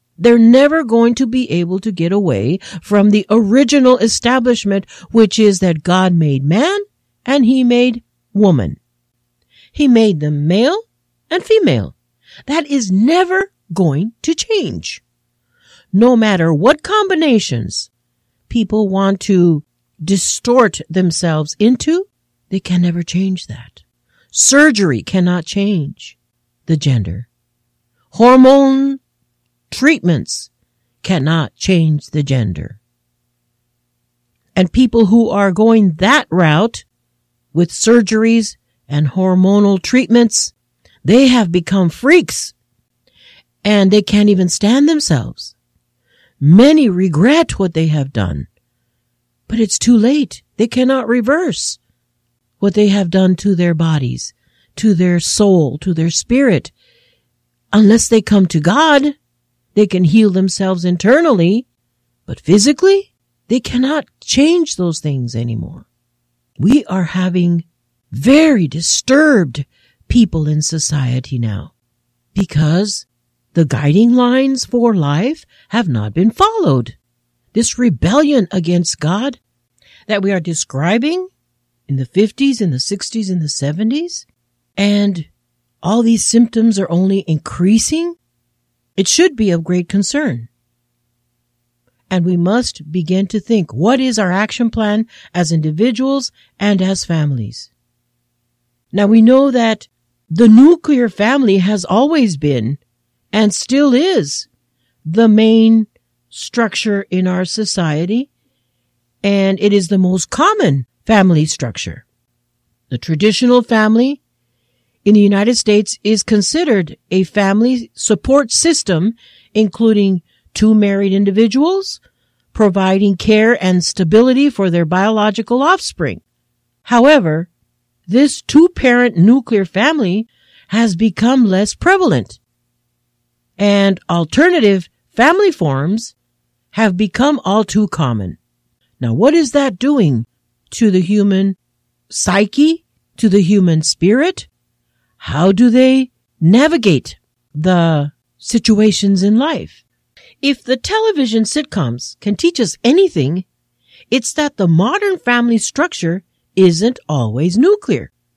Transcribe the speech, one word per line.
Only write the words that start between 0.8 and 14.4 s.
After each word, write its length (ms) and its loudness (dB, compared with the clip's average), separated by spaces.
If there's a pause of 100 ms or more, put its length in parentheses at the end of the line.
going 320 0
to 120 -2
be 220 -4
able 300 -4
to 140 -6
get 180 -4
away 460 -2 (240)
from 300 2
the 180 2
original 720 2
establishment, 840 -2 (260)
which 280 2
is 200 4
that 240 -2
God 300 0
made 300 0
man 340 0 (480)
and 200 2
he 180 2
made 400 0 (300)
woman. 460 0 (920)
He 160 0
made 320 2
them 260 -4
male 360 0 (480)
and 120 -2
female. 540 0 (520)
That 180 -4
is 260 -4
never 600 0 (180)
going 400 -2 (120)
to 100 -4
change. 720 -6 (880)